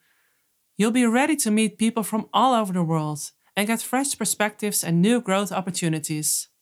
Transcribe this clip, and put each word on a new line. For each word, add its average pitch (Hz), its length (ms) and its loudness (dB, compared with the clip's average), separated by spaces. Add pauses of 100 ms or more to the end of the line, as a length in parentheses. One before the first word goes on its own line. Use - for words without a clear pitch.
(760)
You'll 214 120 2
be 247 160 4
ready 269 300 2
to 226 160 0
meet 214 260 0
people 226 240 0
from 214 320 -4
all 240 220 4
over 208 180 0
the 180 80 0
world 156 480 -2 (260)
and 202 120 0
get 226 160 -2
fresh 277 340 -4
perspectives 208 680 -2
and 170 160 2
new 233 220 4
growth 190 300 -2
opportunities. 160 960 -4 (140)